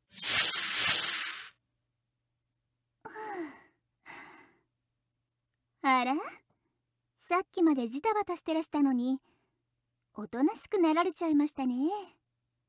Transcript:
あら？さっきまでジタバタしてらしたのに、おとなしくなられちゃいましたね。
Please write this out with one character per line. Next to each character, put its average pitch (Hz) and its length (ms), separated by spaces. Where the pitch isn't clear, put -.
あ 262 220
ら？ 262 100
さ - 240
っ - 100
き 370 120
ま 311 120
で 240 140
ジ 262 140
タ 440 100
バ 415 120
タ 349 120
し - 80
て 320 80
ら 320 100
し - 80
た 294 120
の 269 100
に、 254 280
お 214 140
と 240 140
な 415 140
し - 120
く 415 100
な 320 160
ら 339 100
れ 370 80
ち - 120
ゃ 320 40
い 311 60
ま 294 120
し - 80
た 269 120
ね。 254 240